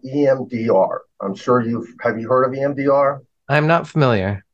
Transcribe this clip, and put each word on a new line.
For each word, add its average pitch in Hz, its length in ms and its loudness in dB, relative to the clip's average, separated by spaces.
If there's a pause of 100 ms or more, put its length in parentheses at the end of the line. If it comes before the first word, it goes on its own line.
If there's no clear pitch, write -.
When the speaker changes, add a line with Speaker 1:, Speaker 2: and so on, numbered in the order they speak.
Speaker 1:
E 139 220 0
M 135 180 2
D 113 240 -4
R. 95 320 2 (180)
I'm 98 140 -6
sure 123 280 0
you've, 117 400 -6
have 113 180 -2
you 113 100 -8
heard 127 160 2
of 127 80 -4
E 135 80 -6
M 139 140 -2
D 139 120 -4
R? 139 360 2 (260)
Speaker 2:
I'm 151 180 2
not 165 200 2
familiar. 104 680 0